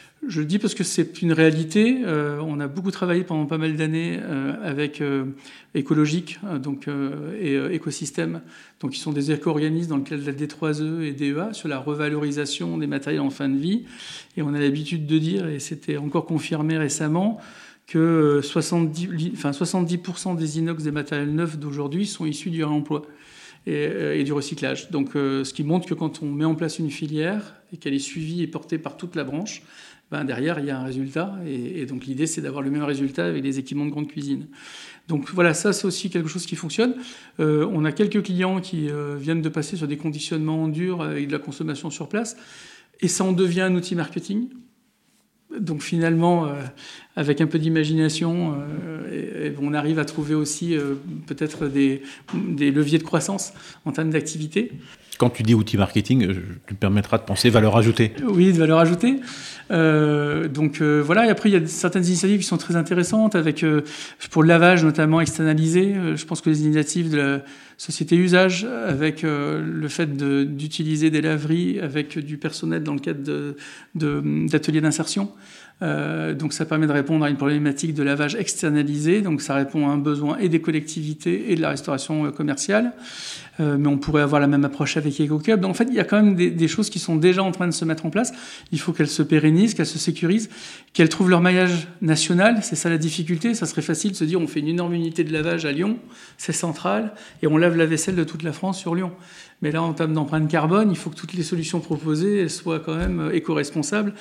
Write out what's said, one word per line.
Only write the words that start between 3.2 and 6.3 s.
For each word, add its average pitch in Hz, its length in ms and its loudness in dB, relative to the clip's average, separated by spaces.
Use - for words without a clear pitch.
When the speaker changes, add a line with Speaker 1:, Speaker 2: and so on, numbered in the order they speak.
Speaker 1:
pendant 156 220 -2
pas 160 120 -2
mal 156 200 -2
d'années, 165 440 -2
euh, 139 400 -4
avec, 147 380 -4
euh, 139 240 -2
Écologique, 151 720 0